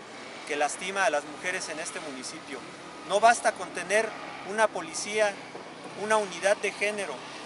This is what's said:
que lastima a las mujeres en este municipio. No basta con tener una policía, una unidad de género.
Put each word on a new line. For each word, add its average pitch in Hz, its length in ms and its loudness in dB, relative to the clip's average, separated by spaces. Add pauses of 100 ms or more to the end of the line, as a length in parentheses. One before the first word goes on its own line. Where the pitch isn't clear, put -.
(480)
que 147 80 0
lastima 185 500 2
a 165 40 6
las 147 140 2
mujeres 175 460 -4
en 151 80 -6
este 170 220 -6
municipio. 139 580 -8 (500)
No 190 120 4
basta 226 320 8
con 180 180 -6
tener 196 380 2 (420)
una 214 180 4
policía, 202 640 0 (680)
una 214 160 4
unidad 190 400 2
de 202 140 0
género. 202 420 -2 (320)